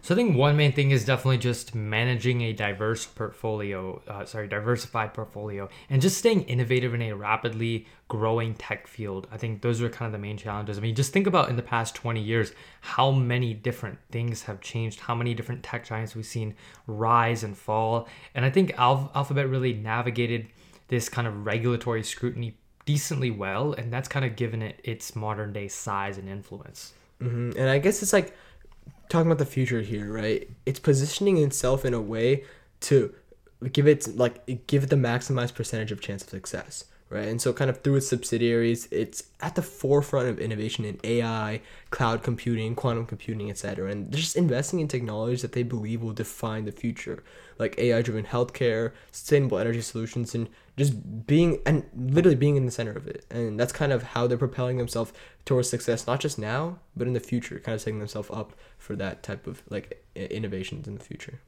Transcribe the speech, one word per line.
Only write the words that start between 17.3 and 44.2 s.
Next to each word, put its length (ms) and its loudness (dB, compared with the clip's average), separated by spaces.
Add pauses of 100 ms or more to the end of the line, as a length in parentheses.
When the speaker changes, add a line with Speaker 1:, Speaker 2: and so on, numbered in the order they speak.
Speaker 1:
and 140 -6
fall. 500 0 (280)
And 100 2
I 40 6
think 280 4
Alph-, 380 4
Alphabet 340 0
really 240 0
navigated 760 -2 (420)
this 200 0
kind 180 -2
of 180 -6
regulatory 560 0
scrutiny 560 -4 (280)
decently 440 0
well, 440 -2
and 180 -6
that's 160 -4
kind 160 -2
of 140 -2
given 240 -2
it 240 -8
its 320 -8
modern 340 -4
day 160 -6
size 500 -4
and 120 -10
influence. 640 -14 (280)
Speaker 2:
Mm-hmm. 360 -2
And 120 4
I 100 6
guess 220 2
it's 120 0
like, 200 2 (760)
talking 180 4
about 120 4
the 60 2
future 360 0
here, 300 -6
right? 380 -2 (160)
It's 140 -4
positioning 580 4
itself 480 2
in 80 2
a 80 0
way 420 2 (380)
to 320 4 (580)
give 160 6
it, 280 4
like, 520 0
give 160 4
it 60 -4
the 60 6
maximized 600 0
percentage 360 -4
of 80 -8
chance 240 -8
of 60 -18
success, 560 -10 (240)
right? 180 -4
And 140 -2
so 120 2
kind 160 0
of 120 -2
through 140 4
its 120 2
subsidiaries, 840 2
it's 320 -2 (180)
at 140 -4
the 80 0
forefront 640 2
of 120 -2
innovation 460 -2
in 180 -6
A 200 2
I, 380 -2 (280)
cloud 320 0
computing, 540 -2
quantum 300 -2
computing, 440 -6
et 80 -8
cetera. 320 -4
And 220 -6
they're 80 0
just 160 0